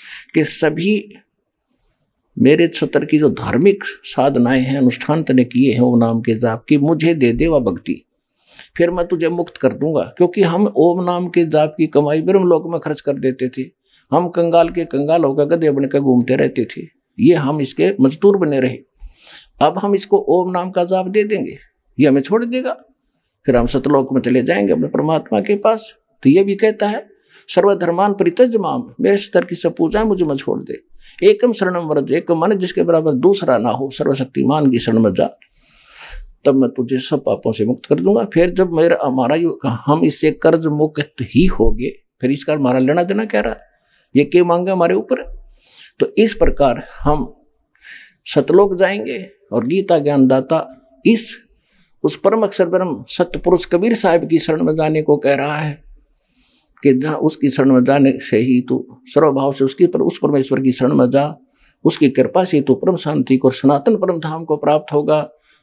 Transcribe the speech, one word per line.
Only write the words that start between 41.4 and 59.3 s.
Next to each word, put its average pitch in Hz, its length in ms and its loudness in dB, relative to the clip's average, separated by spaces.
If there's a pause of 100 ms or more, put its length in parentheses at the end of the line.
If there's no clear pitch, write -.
होंगे, 113 440 2 (320)
फिर 127 100 0
इसका 143 220 -4
हमारा 131 260 0
लेना 147 240 2
देना 202 220 -2
क्या 208 160 -2
रहा, 220 140 -4 (600)
ये 143 80 4
क्या 170 200 2
मांगे 175 280 0
हमारे 180 240 0
ऊपर? 220 260 -4 (800)
तो - 180 -2
इस 214 160 4
प्रकार 127 500 0 (200)
हम 147 300 -2 (920)
सतलोक 185 500 2
जाएंगे 190 540 -4 (220)
और 120 160 -2
गीता 175 320 0
ज्ञानदाता 139 680 0 (380)
इस, - 320 0 (640)
उस 151 160 -4
परम 220 240 0
अक्षर 196 220 0
ब्रह्म 170 420 -4
सतपुरुष 175 580 -2
कबीर 214 300 0
साहब 170 300 0
की 160 140 2
शरण 160 240 -2
में 156 120 0
जाने 156 260 -2
को 147 160 2
कह 139 180 0
रहा 147 220 -4
है 151 340 -8 (920)
कि 139 100 6
जहाँ 147 220 -2
उसकी 147 340 -2
शरण 135 220 2
में 127 120 4
जाने 135 360 4
से - 180 -2
ही 123 240 2
तू - 440 -6
सर्वभाव 139 480 0